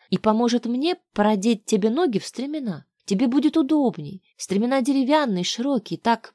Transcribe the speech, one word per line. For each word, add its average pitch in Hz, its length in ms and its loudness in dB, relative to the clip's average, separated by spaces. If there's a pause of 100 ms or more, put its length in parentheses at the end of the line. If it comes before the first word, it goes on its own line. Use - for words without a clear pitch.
и 185 80 0
поможет 233 480 0
мне 269 320 -2 (160)
продеть 214 520 0
тебе 214 240 2
ноги 254 300 0
в - 60 -12
стремена. 254 600 -8 (200)
Тебе 202 220 0
будет 277 280 2
удобней. 262 680 0 (120)
Стремена 240 460 0
деревянные, 262 640 2
широкие, 226 560 -4
так - 360 -2